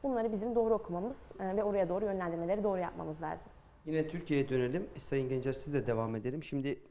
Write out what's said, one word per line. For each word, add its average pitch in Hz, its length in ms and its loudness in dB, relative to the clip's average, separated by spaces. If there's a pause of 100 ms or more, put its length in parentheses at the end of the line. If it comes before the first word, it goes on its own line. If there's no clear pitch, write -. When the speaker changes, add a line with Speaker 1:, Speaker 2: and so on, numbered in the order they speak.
Speaker 1:
Bunları 233 280 2
bizim 220 240 -2
doğru 226 180 6
okumamız, 208 640 -2
e, 190 180 0
ve 214 60 4
oraya 202 260 2
doğru 196 160 2
yönlendirmeleri 185 580 0
doğru 196 160 2
yapmamız 165 420 -6
lazım. 165 300 -6 (340)
Speaker 2:
Yine 156 220 2
Türkiye'ye 151 420 2
dönelim. 131 380 0 (100)
Sayın 131 320 0
Gencer, 131 240 0
siz 143 200 -4
de 120 140 2
devam 113 280 2
edelim. 127 280 -4
Şimdi 139 360 -2 (120)